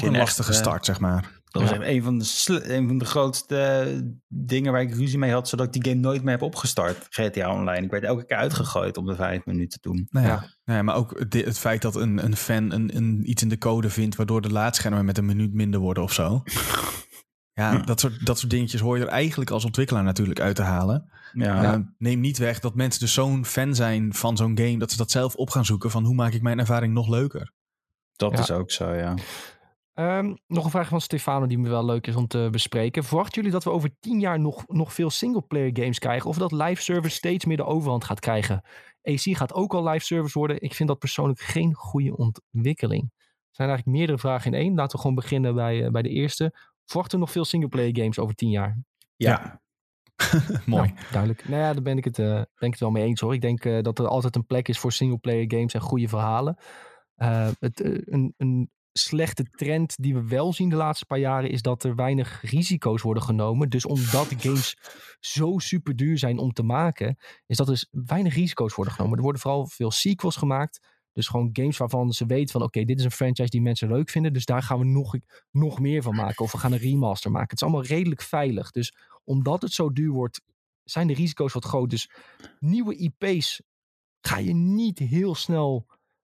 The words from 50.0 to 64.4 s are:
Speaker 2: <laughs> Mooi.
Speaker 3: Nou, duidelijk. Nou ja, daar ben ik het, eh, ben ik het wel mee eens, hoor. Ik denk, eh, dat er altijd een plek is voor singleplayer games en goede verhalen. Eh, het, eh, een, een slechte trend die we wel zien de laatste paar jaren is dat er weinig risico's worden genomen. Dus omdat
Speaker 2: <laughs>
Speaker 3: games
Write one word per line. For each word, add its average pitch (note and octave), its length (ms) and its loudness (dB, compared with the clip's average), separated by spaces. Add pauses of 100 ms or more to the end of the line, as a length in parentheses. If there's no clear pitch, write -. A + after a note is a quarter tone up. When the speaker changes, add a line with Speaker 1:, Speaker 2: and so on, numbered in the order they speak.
Speaker 2:
<laughs> - 500 2
Mooi. A#2+ 260 4
Speaker 3:
Nou, - 180 -14
duidelijk. G#2+ 380 0
Nou C#3+ 140 0
ja, D#3 100 2
daar C#3+ 100 -2
ben C3+ 140 0
ik C3 80 -2
het, A#2+ 140 -4
eh, G#2+ 160 2
ben G#2+ 100 0 (140)
ik A#2+ 120 0
het A#2 100 -4
wel A#2 100 0
mee A2 140 2
eens, A#2 160 2
hoor. A#2 140 0
Ik B2+ 60 -2
denk, A#2+ 240 0
eh, A2+ 180 2
dat A2+ 160 -2
er B2 80 2
altijd B2 300 0
een A#2 100 0
plek B2 220 0
is A#2+ 100 0
voor A#2+ 140 -2
singleplayer A#2+ 600 0
games A#2 220 0
en A2 60 -2
goede A#2 280 0
verhalen. A2 480 0 (580)
Eh, A2+ 340 2 (120)
het, A#2+ 200 -4
eh, - 120 0 (120)
een, C3+ 320 0
een B2+ 340 0 (220)
slechte - 580 -2
trend D#3 520 -2
die C#3 120 2
we A#2 140 -2
wel C#3+ 240 0
zien F3+ 160 0
de D#3+ 80 2
laatste D#3 300 -2
paar C3+ 120 -2
jaren C3 320 0
is A#2 120 -2
dat B2 220 0
er B2+ 100 0
weinig B2+ 480 0
risico's C3+ 600 0
worden A2 200 0
genomen. A2+ 480 0
Dus A#2+ 160 0
omdat C3 500 2
Speaker 2:
<laughs> - 20 -
Speaker 3:
games C3 380 0 (440)